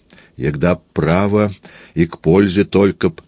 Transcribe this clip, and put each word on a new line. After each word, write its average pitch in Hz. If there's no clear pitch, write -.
егда 73
право 101
и 82
к -
пользе 190
только 95
б 82